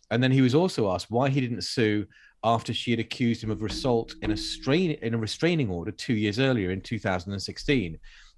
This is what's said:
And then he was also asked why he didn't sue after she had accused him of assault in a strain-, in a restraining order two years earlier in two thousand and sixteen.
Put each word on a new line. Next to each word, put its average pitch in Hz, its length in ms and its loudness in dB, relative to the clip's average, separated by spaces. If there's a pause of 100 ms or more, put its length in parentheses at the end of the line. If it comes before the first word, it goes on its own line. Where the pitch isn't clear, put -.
(120)
And 120 100 2
then 131 100 4
he 135 100 6
was 127 120 6
also 147 380 2
asked 92 180 -4
why 123 200 2
he 135 120 0
didn't 117 220 -4
sue 107 420 0 (360)
after 117 320 2
she - 180 -6
had 113 100 0
accused 117 420 -2
him 110 80 -4
of 104 100 -4
assault 117 600 -2
in 320 100 -2
a - 60 0
strain-, 160 540 0 (100)
in 113 120 -2
a 117 40 0
restraining 143 520 0
order 90 220 -6
two - 220 -2
years 107 260 0
earlier 120 320 2
in 95 80 -2
two 113 200 -6
thousand 95 340 -2
and 95 80 -6
sixteen. 98 560 -2 (400)